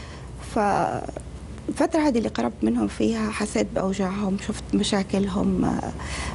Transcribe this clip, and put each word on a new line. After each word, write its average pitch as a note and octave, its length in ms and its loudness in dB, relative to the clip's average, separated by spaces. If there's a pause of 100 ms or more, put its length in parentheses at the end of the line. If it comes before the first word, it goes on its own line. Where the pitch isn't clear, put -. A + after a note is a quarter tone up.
(560)
فالفترة - 1400 0
هذه D4 180 4
اللي A3 120 2
قربت A#3 340 -2
منهم A3+ 240 2
فيها A3 440 0
حسيت G#3+ 440 0
بأوجاعهم، G3 640 0 (100)
شفت G#3+ 160 -4 (100)
مشاكلهم، G3 920 2
آه، - 280 0 (420)